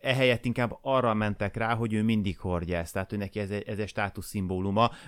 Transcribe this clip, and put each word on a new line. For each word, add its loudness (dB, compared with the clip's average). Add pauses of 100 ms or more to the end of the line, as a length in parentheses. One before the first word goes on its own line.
ehelyett 4
inkább 0
arra 2
mentek 0
rá, 0
hogy 0
ő 2
mindig 2
hordja -2
ezt, -4
tehát -4
ő -2
neki -6
ez -4
egy, -4
ez -6
egy -4
státuszszimbóluma. 0 (160)